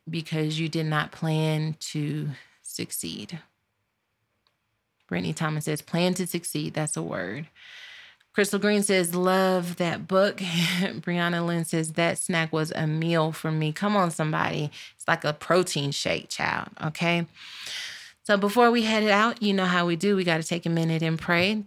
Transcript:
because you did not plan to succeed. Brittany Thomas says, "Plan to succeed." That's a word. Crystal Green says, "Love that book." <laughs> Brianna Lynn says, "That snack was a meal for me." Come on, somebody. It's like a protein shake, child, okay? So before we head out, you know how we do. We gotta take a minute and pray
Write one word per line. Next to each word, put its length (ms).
because 500
you 100
did 160
not 260
plan 680
to 500
succeed. 800
Brittany 260
Thomas 320
says, 160
"Plan 340
to 120
succeed." 460
That's 240
a 60
word. 440
Crystal 240
Green 240
says, 320
"Love 600
that 320
book." 300
<laughs> 20
Brianna 1080
Lynn 200
says, 280
"That 240
snack 340
was 200
a 160
meal 440
for 200
me." 200
Come 240
on, 140
somebody. 640
It's 120
like 160
a 100
protein 580
shake, 380
child, 400
okay? 440
So 140
before 340
we 120
head 240
out, 360
you 100
know 120
how 200
we 100
do. 200
We 80
gotta 180
take 240
a 40
minute 340
and 160
pray 480